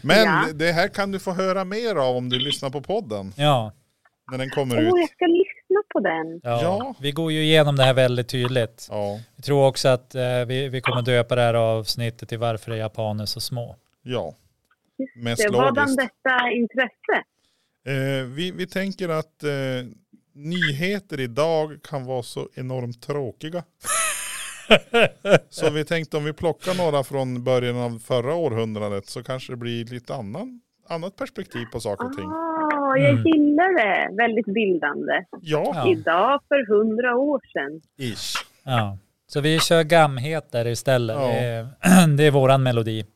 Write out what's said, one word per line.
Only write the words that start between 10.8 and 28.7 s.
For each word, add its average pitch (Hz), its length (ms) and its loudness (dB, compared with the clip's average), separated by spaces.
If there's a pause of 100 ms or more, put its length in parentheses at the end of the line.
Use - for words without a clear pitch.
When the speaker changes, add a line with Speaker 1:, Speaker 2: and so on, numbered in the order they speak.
Speaker 3:
kommer 127 200 0
döpa 120 340 2
det 123 60 4
här 117 120 4
avsnittet 113 760 -2
till 117 100 -6
Varför 117 320 -4
är 113 40 -6
japaner 110 500 -4
så - 160 -6
små? 120 340 -8 (280)
Speaker 1:
Ja. 120 300 -6 (640)
Speaker 2:
Just 262 180 -8
Speaker 1:
Mest 117 280 -2
Speaker 2:
det, 208 140 2
vadan 262 180 4
Speaker 1:
logiskt. 277 220 2
Speaker 2:
detta 247 540 -2
intresse? 240 720 -2 (640)
Speaker 1:
Eh, 135 400 -2
vi, 160 240 -6
vi 175 160 -8
tänker 190 420 -4
att, 156 340 -6
eh, 131 440 -4 (480)
nyheter 160 840 -4
idag 151 640 -2
kan 139 220 -8
vara 127 180 -6
så 139 320 -10
enormt 127 460 -8
tråkiga. 147 680 -8
Speaker 3:
<laughs> - 1800 0
Speaker 1:
Så 156 200 0
vi 151 160 -2
tänkte 165 320 -4
om 147 80 -2
vi 151 80 -4
plockar 175 420 -2
några 151 280 2
från 127 400 -4
början 123 340 2
av 120 220 -6
förra 127 360 -2
århundradet 110 760 -2